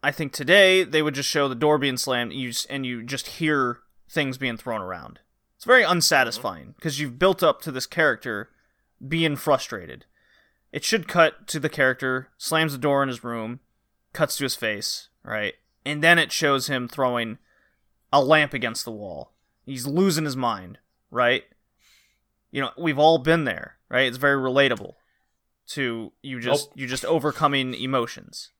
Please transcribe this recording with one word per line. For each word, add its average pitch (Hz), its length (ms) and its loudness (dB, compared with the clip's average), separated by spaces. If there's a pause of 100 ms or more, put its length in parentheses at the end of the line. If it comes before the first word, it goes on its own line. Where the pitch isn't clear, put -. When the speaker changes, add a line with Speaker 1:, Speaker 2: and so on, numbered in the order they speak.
Speaker 1:
I 139 80 0
think 143 220 -6
today 185 520 6
they 156 180 0
would 151 120 0
just 139 140 -4
show 143 200 2
the 131 60 -2
door 151 240 4
being 139 180 0
slammed, 120 360 -2
and 135 80 -8
you 123 100 -6
s-, - 160 -6
and 135 180 -8
you 123 200 -8
just 131 240 -8
hear 143 500 0 (300)
things 135 300 -2
being 127 180 -6
thrown 110 240 -6
around. 90 400 -12 (360)
It's - 80 -20
very 240 200 6
unsatisfying, 120 960 0
'cause 143 180 -6
you've 135 200 -8
built 185 240 2
up 156 200 2
to 156 80 -8
this 127 160 -8
character 120 640 -2 (560)
being 156 300 0
frustrated. 110 680 -2 (680)
It - 120 -8
should 214 240 -2
cut - 400 2
to 156 120 -4
the 143 80 -2
character, 131 680 -2
slams 160 360 -2
the 135 60 -10
door 139 240 2
in 135 60 0
his 123 160 -8
room, 117 360 -8 (520)
cuts - 260 -2
to 139 60 -2
his 131 120 -2
face, - 520 -6 (140)
right? 104 320 -6 (300)
And 147 180 -6
then 170 160 8
it 151 140 0
shows 139 360 0
him 127 200 -4
throwing 120 500 -2 (720)
a 143 100 6
lamp 147 320 4
against 117 300 -4
the 117 60 -10
wall. 95 420 -12 (320)
He's 131 220 -10
losing 160 380 2
his 135 120 -4
mind, 107 420 -4 (320)
right? 120 340 2 (1040)
You 139 120 -4
know, 123 160 -4
we've 156 200 -2
all 160 200 6
been 156 260 2
there, - 340 -6 (100)
right? 127 180 2
It's 123 100 -4
very 139 200 4
relatable 131 580 2 (720)
to 113 440 -4 (100)
you 131 180 -10
just, 135 300 0
Speaker 2:
Nope. - 100 -20
Speaker 1:
you 135 60 -8
just 127 180 -6
overcoming 139 680 0
emotions. - 840 -6